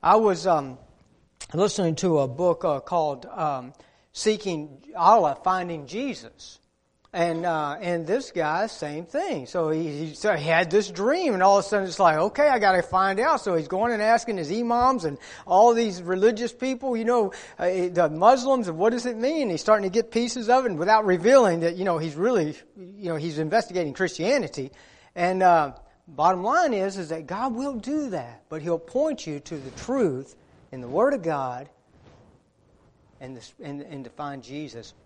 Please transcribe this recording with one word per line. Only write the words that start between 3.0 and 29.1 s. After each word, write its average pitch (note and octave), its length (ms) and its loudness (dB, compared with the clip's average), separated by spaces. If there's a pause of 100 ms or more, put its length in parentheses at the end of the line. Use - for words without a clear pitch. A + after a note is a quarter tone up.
um, C#3+ 460 -6 (400)
Seeking E3 720 -4 (140)
Allah, F3 480 4
Finding F3 420 -4
Jesus. G3 720 -12 (560)
And, E3+ 300 -2
uh, D#3 340 -4
and F3 280 -4
this A#3 240 -4
guy, E3+ 380 -2
same D#3 360 -10
thing. C#4 400 -6
So E3 240 -4
he, D#3+ 380 -4
he, D3+ 80 -12
so G#3 200 0
he D3+ 140 -4
had E3 220 2
this G3 200 2
dream, B3 440 0
and F#3 80 0
all G3 160 6
of F#3+ 80 0
a - 20 -12
sudden G3 180 0
it's E3+ 120 -10
like, E3+ 180 6
"Okay, G#3+ 320 2
I C4 100 2
gotta F#3+ 220 4
find F#3+ 400 0
out." D4 220 2
So F#3+ 120 -2
he's D#3 140 -2
going A3 240 -2
and G#3+ 80 -2
asking A3+ 380 2
his D3+ 120 -6
imams A#3+ 540 0
and C#3 140 -4 (280)
all G#3+ 280 8
these G#3+ 280 -2
religious G#3+ 520 0
people, B3+ 420 -4
you A3+ 80 -4
know, A3+ 300 0 (240)
uh, F3 80 -2 (260)
the E3+ 180 4
Muslims, A#3+ 580 4
and D#3+ 100 -6
what A3 140 2
does A#3+ 120 -4
it A#3+ 140 -4
mean? C4+ 320 0
He's D#3+ 100 -4
starting G#3+ 220 4
to F#3+ 100 -2
get A3+ 180 0
pieces A#3 380 -2
of B3+ 160 6
it, A#3 60 0
and E3 80 -4
without G#3+ 260 4
revealing F#3 560 4
that, E3+ 160 -2
you F#3 80 -4
know, E3+ 140 0
he's D#3 160 -6
really, F3 420 0 (220)
you F#3+ 320 -12
know, E3 60 -4
he's D3+ 220 -6
investigating F3 540 -2
Christianity. E3 800 -4 (420)
And, F#3 280 0
uh, D#3+ 320 4 (340)
bottom E3+ 340 0
line C#4+ 300 2
is, G3 240 -2
is E3 140 -8
that D#3+ 160 -8
God A3 280 -6
will C4+ 200 -6
do C#4 340 -6
that, A#2+ 400 -8
but D#3 140 -10
He'll E3 160 -2
point C#4 480 -4